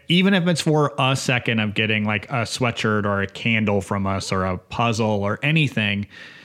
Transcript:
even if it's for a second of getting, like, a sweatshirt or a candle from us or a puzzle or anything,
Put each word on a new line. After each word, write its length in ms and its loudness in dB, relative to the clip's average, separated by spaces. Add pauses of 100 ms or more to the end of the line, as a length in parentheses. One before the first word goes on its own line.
even 260 4
if 120 2
it's 140 0
for 380 2
a 180 2
second 440 0
of 140 -2
getting, 300 0
like, 240 -2
a 160 -2
sweatshirt 600 -2
or 180 0
a 40 -2
candle 540 0
from 260 -2
us 260 -4
or 120 0
a 140 -2
puzzle 680 -2
or 180 -2
anything, 640 0 (380)